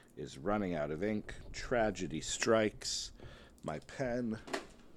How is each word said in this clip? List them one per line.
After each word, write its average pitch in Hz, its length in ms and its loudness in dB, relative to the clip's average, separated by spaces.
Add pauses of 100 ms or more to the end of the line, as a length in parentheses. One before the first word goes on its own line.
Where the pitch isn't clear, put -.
(160)
is 67 220 -10
running 95 360 2
out 73 160 0
of 78 120 -2
ink. 107 320 0 (180)
Tragedy 92 680 2
strikes. - 920 2 (500)
My 78 180 -4
pen 120 580 -2 (580)